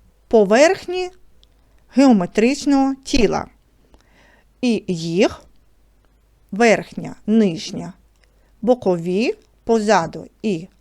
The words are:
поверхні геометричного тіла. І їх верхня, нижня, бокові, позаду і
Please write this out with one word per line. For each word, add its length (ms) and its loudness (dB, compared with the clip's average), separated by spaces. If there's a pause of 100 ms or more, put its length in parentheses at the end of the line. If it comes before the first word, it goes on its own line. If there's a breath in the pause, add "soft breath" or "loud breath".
(280)
поверхні 840 2 (840)
геометричного 1000 2 (100)
тіла. 420 0 (1120 soft breath)
І 280 -2
їх 540 -2 (1080)
верхня, 640 -2 (120)
нижня, 640 -2 (720)
бокові, 720 -2 (300)
позаду 640 -2 (160)
і 260 -4 (120)